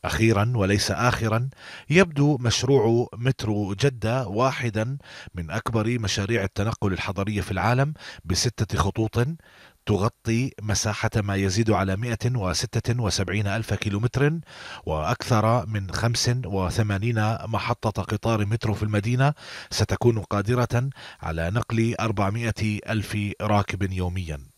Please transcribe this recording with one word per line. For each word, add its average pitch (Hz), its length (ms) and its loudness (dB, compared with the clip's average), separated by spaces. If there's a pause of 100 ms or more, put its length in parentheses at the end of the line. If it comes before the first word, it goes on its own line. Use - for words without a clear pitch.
أخيرًا 107 520 4
وليس 101 340 2
آخرًا، 113 580 0 (420)
يبدو 147 500 4
مشروع 120 720 4
مترو 104 600 -2
جدة 120 520 -2
واحدا 123 720 -2 (360)
من 82 160 -6
أكبر 113 480 0
مشاريع 101 460 0
التنقل 101 480 -2
الحضرية 98 480 -4
في - 100 -6
العالم، 123 440 0 (300)
بستة 104 540 -2
خطوط 110 480 0 (600)
تغطي 113 640 0 (120)
مساحة 107 540 -2
ما 101 200 0
يزيد 98 340 2
على 95 260 2
مائة 120 400 -2
وستة 117 680 0
وسبعين 98 440 0
ألف 107 280 -2
كيلومتر، 123 680 0 (460)
وأكثر 107 800 2
من 104 240 -4
خمس 117 400 0 (140)
وثمانين 104 920 0 (100)
محطة 110 560 -2
قطار 107 440 0
مترو 110 280 0
في 95 80 -4
المدينة 117 520 2 (360)
ستكون 113 480 2
قادرة 120 720 0 (320)
على 82 280 -2
نقل 113 500 2
أربعمائة 107 800 0 (100)
ألف 107 300 -2 (220)
راكب 101 520 0
يوميًا. 90 480 -4 (180)